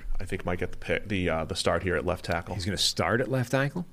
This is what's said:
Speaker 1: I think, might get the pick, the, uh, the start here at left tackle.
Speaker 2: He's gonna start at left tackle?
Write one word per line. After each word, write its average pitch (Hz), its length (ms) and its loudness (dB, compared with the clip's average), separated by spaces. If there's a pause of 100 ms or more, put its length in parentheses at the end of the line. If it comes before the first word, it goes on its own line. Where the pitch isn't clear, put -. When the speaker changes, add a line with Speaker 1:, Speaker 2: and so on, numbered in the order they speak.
(200)
Speaker 1:
I 98 60 0
think, 92 200 -4
might 90 140 0
get 90 140 -2
the - 40 -6
pick, - 300 -2
the, 90 200 0
uh, 80 180 0
the 78 100 -4
start 87 260 2
here 90 140 2
at 69 100 0
left 87 200 0
tackle. 85 280 -2
Speaker 2:
He's 90 120 -4
gonna 95 120 0
start 101 420 2
at 110 120 -2
left 131 180 0
tackle? 143 440 0